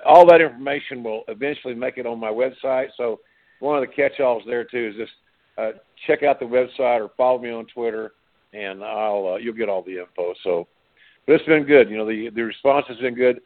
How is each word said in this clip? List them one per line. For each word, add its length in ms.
all 220
that 140
information 640
will 240
eventually 460
make 240
it 80
on 120
my 120
website. 640
So 240
one 160
of 120
the 60
catch-alls 520
there, 180
too, 280
is 40
just, 160
uh, 140
check 160
out 180
the 60
website 540
or 160
follow 220
me 120
on 160
Twitter, 460
and 300
I'll, 520
uh, 20
you'll 180
get 140
all 140
the 180
info. 420
So, 240
but 80
it's 120
been 180
good. 260
You 80
know, 80
the, 240
the 120
response 460
has 100
been 160
good. 320